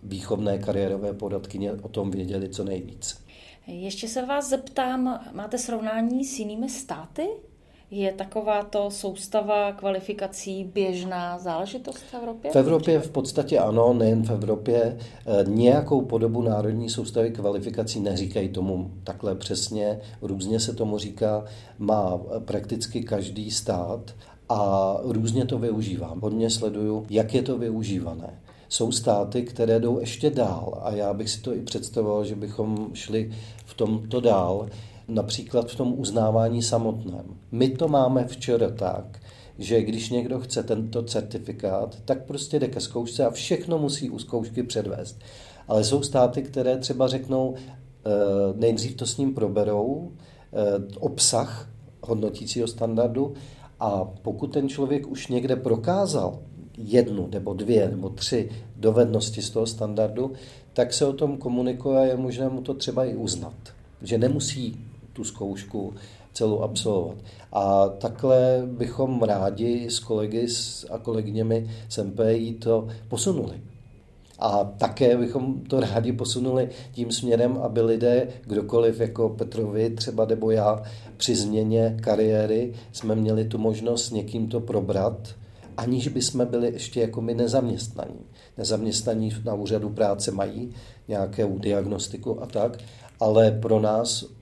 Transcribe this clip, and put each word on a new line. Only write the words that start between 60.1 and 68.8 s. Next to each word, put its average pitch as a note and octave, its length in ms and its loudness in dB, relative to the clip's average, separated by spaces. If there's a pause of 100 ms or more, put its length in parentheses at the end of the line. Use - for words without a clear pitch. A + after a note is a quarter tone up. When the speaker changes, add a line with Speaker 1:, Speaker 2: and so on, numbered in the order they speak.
Speaker 1:
tak A#2+ 200 2
se - 120 2
o C#3 80 2
tom C#3+ 240 0
komunikuje B2+ 640 0
a C3 40 8
je C3 140 4
možné B2+ 320 -2
mu C3 120 -6
to - 120 -4
třeba B2+ 320 0
i F#2 100 -4
uznat, F2 380 -4 (480)
že G#2+ 160 0
nemusí B2+ 640 0 (300)
tu G#2+ 100 -10
zkoušku G2 680 -8 (400)
celou G#2+ 260 2
absolvovat. G2+ 580 0 (360)
A G2 360 6
takhle B2+ 760 4
bychom B2 580 0